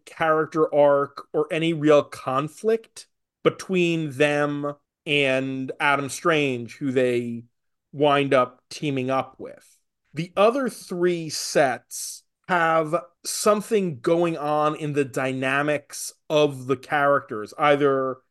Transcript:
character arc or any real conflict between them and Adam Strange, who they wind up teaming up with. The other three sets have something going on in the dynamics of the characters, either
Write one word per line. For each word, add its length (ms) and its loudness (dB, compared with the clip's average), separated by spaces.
character 640 0
arc 640 2
or 180 0
any 220 0
real 300 4
conflict 1040 -4
between 680 0
them 640 0
and 720 0
Adam 300 0
Strange, 680 -2
who 140 -4
they 540 0
wind 400 2
up 380 0
teaming 400 -4
up 300 -4
with. 260 -16
The 240 -8
other 320 2
three 600 -4
sets 920 -4
have 480 2
something 760 -2
going 360 0
on 380 0
in 180 -6
the 100 0
dynamics 1080 -4
of 380 2
the 100 0
characters, 800 -2
either 600 2